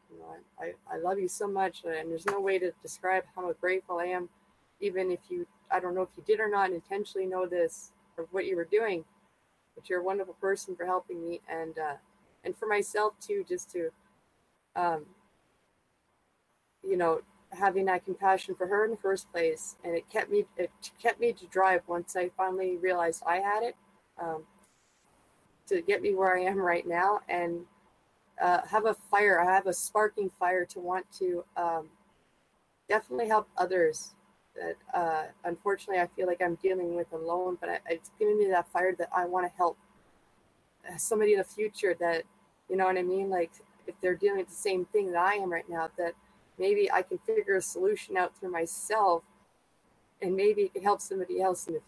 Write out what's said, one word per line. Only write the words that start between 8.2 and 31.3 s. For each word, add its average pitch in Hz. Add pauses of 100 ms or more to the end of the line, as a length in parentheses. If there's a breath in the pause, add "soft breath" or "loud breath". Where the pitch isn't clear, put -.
what -
you 190
were 170
doing, 196 (680)
but -
you're 180
a 180
wonderful 190
person 190
for 175
helping 175
me, 170
and, 160
uh, 151 (480)
and 190
for 220
myself 214
too, 202
just 180
to, 165 (880)
um, 170 (1800)
you 190
know, 165 (300)
having 190
that 180
compassion 190
for 180
her 202
in 226
the 214
first 190
place, 165
and 170
it -
kept -
me, 202 (100)
it 175 (320)
kept 226
me 233
to -
drive 190
once 175
I 180
finally 185
realized 175
I 175
had 208
it, - (460)
um, 160 (1200)
to 185
get 202
me 196
where 185
I 180
am 190
right 175
now, 185
and, 175 (760)
uh, 175
have 208
a 208
fire. 202
I 175
have 190
a 175
sparking 208
fire 180
to 180
want 180 (140)
to, 175 (120)